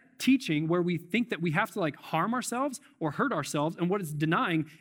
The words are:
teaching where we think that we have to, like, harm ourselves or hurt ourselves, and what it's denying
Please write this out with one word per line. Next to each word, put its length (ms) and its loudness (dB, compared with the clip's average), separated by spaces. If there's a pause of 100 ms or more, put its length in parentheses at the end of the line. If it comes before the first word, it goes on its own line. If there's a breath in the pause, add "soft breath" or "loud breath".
(200)
teaching 480 2
where 140 2
we 160 0
think 320 -2
that 120 -4
we 100 2
have 200 0
to, 80 -6
like, 160 0
harm 380 -2
ourselves 480 -4 (180 loud breath)
or 120 -2
hurt 200 0
ourselves, 460 -2
and 120 0
what 120 0
it's 100 -6
denying 540 2 (160 loud breath)